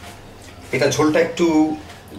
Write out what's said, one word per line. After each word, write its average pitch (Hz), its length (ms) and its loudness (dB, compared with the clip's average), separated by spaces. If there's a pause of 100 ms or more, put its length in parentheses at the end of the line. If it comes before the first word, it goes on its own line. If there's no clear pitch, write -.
(720)
এটা 131 200 2
ঝোলটা 156 280 2
একটু, 156 560 2 (420)